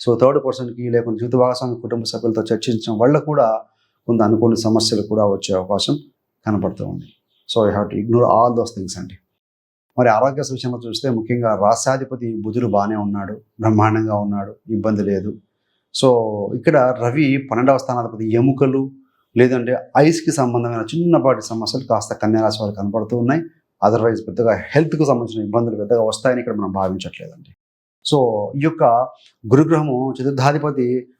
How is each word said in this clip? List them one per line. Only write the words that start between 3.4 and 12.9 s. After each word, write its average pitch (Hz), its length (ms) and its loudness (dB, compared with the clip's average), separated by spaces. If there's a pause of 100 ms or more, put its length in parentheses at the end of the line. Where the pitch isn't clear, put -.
కొంత 117 140 2
అనుకోని 110 360 4
సమస్యలు 110 440 0
కూడా 107 240 0
వచ్చే 98 300 -2
అవకాశం 98 420 -2 (480)
కనపడుతూ 98 400 -4
ఉంది. 90 220 -10 (420)
So, - 80 -2 (100)
you 98 120 0
have 104 100 -4
to 101 140 -6
ignore 117 320 2
all 120 160 4
those 117 260 -2
things 95 200 -8
అండి. 92 160 -12 (880)
మరి 123 100 6
ఆరోగ్య 131 320 2 (100)
విషయంలో 123 360 -6
చూస్తే 113 220 -6
ముఖ్యంగా 120 460 0
రాస్యాధిపతి 117 840 -2
బుధుడు 110 260 -2
బాగానే 104 280 0